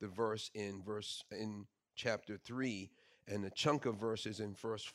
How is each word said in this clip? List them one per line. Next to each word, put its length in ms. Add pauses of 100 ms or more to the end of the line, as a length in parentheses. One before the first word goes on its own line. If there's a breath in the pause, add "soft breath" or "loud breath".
the 60
verse 460
in 300
verse, 480
in 340 (300)
chapter 420
three 540 (360 soft breath)
and 160
a 60
chunk 380
of 80
verses 440
in 140
verse 300 (120)